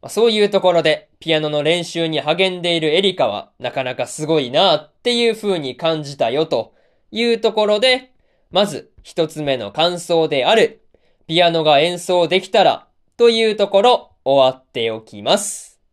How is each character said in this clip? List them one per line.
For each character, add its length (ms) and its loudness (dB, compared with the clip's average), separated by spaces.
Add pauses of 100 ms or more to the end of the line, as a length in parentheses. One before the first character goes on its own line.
ま 20 -20
あ、 40 -14
そ 180 2
う 40 4
い 120 2
う 80 0
と 100 2
こ 120 2
ろ 100 2
で、 260 0 (100)
ピ 140 -4
ア 60 2
ノ 100 -4
の 140 -2
練 200 0
習 220 -4
に 140 -4
励 360 -2
ん 60 -10
で 160 -2
い 20 -2
る 160 0
エ 60 4
リ 140 0
カ 120 0
は、 300 -8
な 140 -8
か 120 -6
な 120 -6
か 100 -6
す 220 -10
ご 120 2
い 120 -4
な 240 2
っ 260 -8
て 140 -2
い 160 0
う 40 -4
風 220 -4
に 180 -8
感 280 -4
じ 160 -14
た 100 0
よ 160 -2
と 300 -6 (340)
い 240 -2
う 60 -4
と 140 0
こ 120 0
ろ 140 0
で、 320 0 (400)
ま 160 2
ず 240 -12 (100)
一 260 -4
つ 140 -12
目 160 -2
の 140 -10
感 280 -2
想 280 0
で 180 0
あ 80 4
る、 320 0 (400)
ピ 160 0
ア 80 4
ノ 140 0
が 160 4
演 180 0
奏 300 0
で 120 0
き 100 -10
た 140 2
ら 240 2 (300)
と 140 6
い 200 0
う 40 -4
と 140 0
こ 120 4
ろ、 300 2 (140)
終 280 4
わ 20 -10
っ 80 -20
て 280 -6
お 100 -8
き 220 -18
ま 160 2
す。 420 -12 (120)